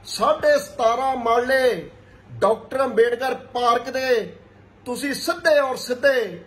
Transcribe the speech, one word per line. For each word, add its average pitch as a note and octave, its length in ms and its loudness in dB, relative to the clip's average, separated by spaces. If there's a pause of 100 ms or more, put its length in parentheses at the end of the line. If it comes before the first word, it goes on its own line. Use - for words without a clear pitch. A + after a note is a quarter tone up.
ਸਾਢੇ D4 540 2
ਸਤਾਰਾਂ B3+ 580 0
ਮਰਲੇ A#3+ 720 0 (480)
ਡਾਕਟਰ A3 460 0
ਅੰਬੇਡਕਰ A#3+ 500 0
ਪਾਰਕ B3 560 -2
ਦੇ B3 420 -2 (540)
ਤੁਸੀਂ B3+ 280 -6
ਸਿੱਧੇ E4 440 2
ਔਰ C4 180 0
ਸਿੱਧੇ B3 720 -2